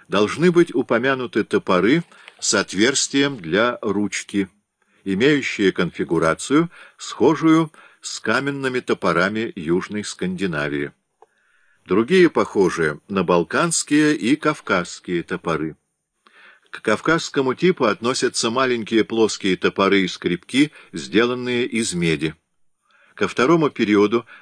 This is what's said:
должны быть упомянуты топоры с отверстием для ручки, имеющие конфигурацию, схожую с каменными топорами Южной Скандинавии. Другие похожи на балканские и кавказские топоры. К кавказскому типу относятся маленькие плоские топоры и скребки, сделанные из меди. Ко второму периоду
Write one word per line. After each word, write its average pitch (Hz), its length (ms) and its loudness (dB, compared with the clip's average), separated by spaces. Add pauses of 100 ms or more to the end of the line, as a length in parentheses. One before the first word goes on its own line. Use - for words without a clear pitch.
должны 107 420 2
быть 170 240 4
упомянуты 123 680 0
топоры 101 580 2 (360)
с - 160 -2
отверстием 135 800 0
для 104 460 0
ручки, 101 640 -4 (560)
имеющие 107 680 0
конфигурацию, 85 960 0 (260)
схожую 160 720 2 (300)
с - 180 -10
каменными 131 600 -2
топорами 101 760 0
Южной 92 500 -4
Скандинавии. 76 880 -6 (920)
Другие 147 460 4
похожи 82 800 0
на 98 140 -2
балканские 147 920 0
и 120 180 0
кавказские 90 920 -4
топоры. 80 520 -6 (920)
К - 100 -16
кавказскому 135 720 0
типу 165 320 0
относятся 117 640 0
маленькие 113 560 0
плоские 104 540 0
топоры 98 460 2
и 90 40 -2
скребки, 120 640 -2 (220)
сделанные 120 720 -2
из 117 260 -4
меди. 80 420 -2 (800)
Ко 98 140 -2
второму 147 400 2
периоду 104 560 2 (180)